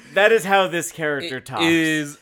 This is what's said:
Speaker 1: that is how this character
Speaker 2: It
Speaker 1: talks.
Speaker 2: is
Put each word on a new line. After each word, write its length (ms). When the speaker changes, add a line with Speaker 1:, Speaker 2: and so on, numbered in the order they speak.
Speaker 1:
that 200
is 120
how 240
this 240
character 460
Speaker 2:
It 80
Speaker 1:
talks. 180
Speaker 2:
is 580